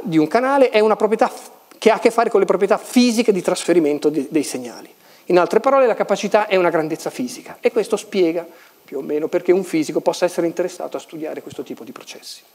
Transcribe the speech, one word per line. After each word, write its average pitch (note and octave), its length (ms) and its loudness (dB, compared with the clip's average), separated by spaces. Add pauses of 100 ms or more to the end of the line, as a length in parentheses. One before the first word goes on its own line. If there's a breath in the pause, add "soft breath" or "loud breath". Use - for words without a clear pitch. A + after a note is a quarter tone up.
di D#3+ 160 0
un D3+ 80 4
canale B3+ 440 2
è G#3+ 100 2
una G#3+ 160 4
proprietà G#3+ 320 0
f-, - 220 -14 (280)
che A3 120 4
ha A3 40 4
a F#3+ 60 -2
che A#3 100 2
fare A#3 180 0
con G#3 120 2
le G3 60 2
proprietà F#3+ 300 2
fisiche A#3+ 560 2
di F#3 80 -2
trasferimento D#3 680 0
di, C#3 180 -2
dei D#3 140 0
segnali. A#2 500 -10 (340 soft breath)
In F3+ 120 4
altre F3 220 2
parole, C4+ 260 4
la G3+ 80 0
capacità G#3 520 0
è G3 100 0
una F3 140 4
grandezza D#3+ 380 -2
fisica, - 520 -10
e A#3+ 100 2
questo G#3 260 0
spiega E3+ 480 -2 (400 loud breath)
più C#3 140 -12
o C#3 40 -6
meno D3+ 260 -4
perché F3 240 0
un F#3+ 100 2
fisico D#3+ 380 -4
possa F3 240 -2
essere E3+ 240 -2
interessato D#3+ 480 -6
a C3+ 40 -12
studiare D3+ 420 -12
questo C#3+ 200 -14
tipo A#2 220 -14
di A#2 80 -16
processi. - 500 -20 (120)